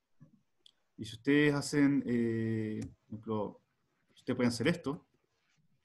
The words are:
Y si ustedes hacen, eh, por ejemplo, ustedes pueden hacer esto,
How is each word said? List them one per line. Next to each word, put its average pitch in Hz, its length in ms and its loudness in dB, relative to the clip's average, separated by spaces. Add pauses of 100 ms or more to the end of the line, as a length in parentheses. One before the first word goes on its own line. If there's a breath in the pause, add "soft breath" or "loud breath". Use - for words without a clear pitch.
(960)
Y - 80 -10
si 113 100 -12
ustedes 147 380 4
hacen, 143 520 2
eh, 113 760 -2
por - 320 -14
ejemplo, 110 480 -6 (520)
ustedes - 220 -6
pueden 123 140 0
hacer 117 180 -2
esto, 170 400 -4 (760)